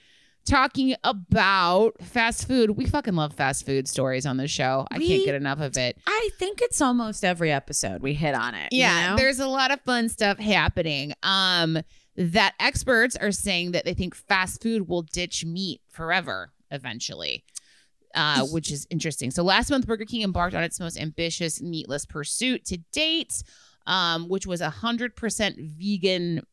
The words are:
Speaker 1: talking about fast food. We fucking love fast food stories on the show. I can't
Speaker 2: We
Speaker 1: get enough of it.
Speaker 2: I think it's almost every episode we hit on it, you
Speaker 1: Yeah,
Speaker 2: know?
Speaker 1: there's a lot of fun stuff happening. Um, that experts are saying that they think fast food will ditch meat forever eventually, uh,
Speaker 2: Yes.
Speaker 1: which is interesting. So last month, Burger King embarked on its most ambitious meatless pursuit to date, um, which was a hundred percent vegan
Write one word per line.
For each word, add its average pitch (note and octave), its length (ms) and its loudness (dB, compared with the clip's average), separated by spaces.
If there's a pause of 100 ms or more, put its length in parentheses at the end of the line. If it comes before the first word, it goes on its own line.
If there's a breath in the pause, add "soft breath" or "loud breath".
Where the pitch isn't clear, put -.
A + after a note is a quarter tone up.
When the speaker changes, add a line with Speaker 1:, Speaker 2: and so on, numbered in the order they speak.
(460 soft breath)
Speaker 1:
talking C4 480 4 (120)
about G3 880 4 (100)
fast A#3 460 0
food. A#3 220 4
We A#3+ 140 -2
fucking B3+ 300 0
love D3+ 180 0
fast C3+ 320 -2
food C3+ 220 0
stories C3 380 -2
on C3 100 0
the C3+ 140 -2
show. C3 420 0
I - 60 -6
can't E4 100 0
Speaker 2:
We F#4+ 180 4
Speaker 1:
get C#3+ 100 0
enough C#3+ 260 -2
of C3+ 160 -4
it. B2 280 -2
Speaker 2:
I G#4+ 320 0
think G4 240 -4
it's A#4+ 200 0
almost A#3+ 420 2
every F3 260 2
episode C#3 520 -2
we C3+ 120 0
hit D3 220 0
on A#2+ 180 -2
it, D#2 200 -6
you B3+ 60 4
Speaker 1:
Yeah, F3+ 320 4
Speaker 2:
know? G#3 40 2
Speaker 1:
there's C4 240 4
a C4+ 80 0
lot C4 240 2
of C#4 120 0
fun A#3+ 260 2
stuff G3+ 300 0
happening. D#3+ 760 2 (100)
Um, F3+ 560 2 (380 soft breath)
that F#3 420 2
experts A#3+ 560 2
are G#3 160 -2
saying F3+ 400 -2
that E3+ 140 -2
they F3 80 -2
think F3+ 220 -4
fast - 460 -2
food A3 280 -2
will F3 140 0
ditch E3+ 420 -4
meat E3+ 340 -6 (100)
forever D#3+ 640 -4 (200)
eventually, A#2+ 760 -8 (680 loud breath)
uh, D3+ 280 2
Speaker 2:
Yes. C3+ 100 -2
Speaker 1:
which D#3+ 180 -4
is D3 200 -8
interesting. C#3+ 420 -4
So F3 120 -2
last G3 280 4
month, C4 160 2
Burger A3 180 -2
King A3 180 -4
embarked F3 320 -2
on E3 80 0
its - 140 -6
most E3+ 220 -8
ambitious E3 640 -4
meatless D#3 440 -6
pursuit A#3 600 -4
to F#3 120 -6 (140)
date, D#4+ 520 -2 (440 soft breath)
um, E3+ 400 0
which F#3+ 180 -4
was F3+ 140 -4
a D#3+ 100 -2
hundred A#3 460 -4
percent G#3 420 -2
vegan F3 840 0 (120)